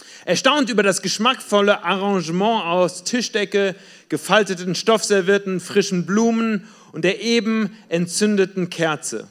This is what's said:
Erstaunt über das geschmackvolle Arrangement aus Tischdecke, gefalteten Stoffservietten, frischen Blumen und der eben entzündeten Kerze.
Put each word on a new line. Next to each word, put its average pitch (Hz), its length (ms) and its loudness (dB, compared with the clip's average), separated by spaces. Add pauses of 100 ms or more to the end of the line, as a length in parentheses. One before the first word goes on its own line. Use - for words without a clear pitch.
(240)
Erstaunt 269 460 2
über 208 120 0
das 196 200 0
geschmackvolle 208 800 0
Arrangement 190 800 0
aus 175 380 0
Tischdecke, 202 720 -2 (340)
gefalteten 185 680 0
Stoffservietten, 196 840 2
frischen 185 480 -2
Blumen 226 640 0 (240)
und 160 100 -10
der 185 200 0
eben 220 540 0 (120)
entzündeten 185 800 0
Kerze. 147 600 -4